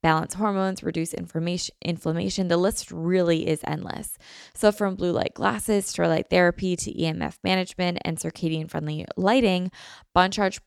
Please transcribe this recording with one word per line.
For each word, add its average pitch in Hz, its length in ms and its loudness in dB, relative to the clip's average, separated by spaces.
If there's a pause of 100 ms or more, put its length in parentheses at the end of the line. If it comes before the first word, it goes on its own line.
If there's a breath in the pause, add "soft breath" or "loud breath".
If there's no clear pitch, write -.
balance 160 340 2
hormones, 190 480 -2
reduce 165 300 -4
inflammation, 175 680 -4
inflammation. 175 640 -2
The 170 80 2
list 185 360 0
really 170 540 2
is 156 200 0
endless. - 520 -8 (360 loud breath)
So 208 180 4
from 202 240 -2
blue 190 160 0
light - 220 0
glasses 202 600 0
to 170 140 2
light 160 220 0
therapy 180 480 4
to - 240 -6
E 165 60 2
M 160 140 -4
F - 220 -8
management 185 640 -2
and 160 120 -4
circadian 160 520 -4
friendly 151 360 -4 (120)
lighting, 185 520 2 (440 loud breath)
Bon 185 180 6
Charge 196 360 0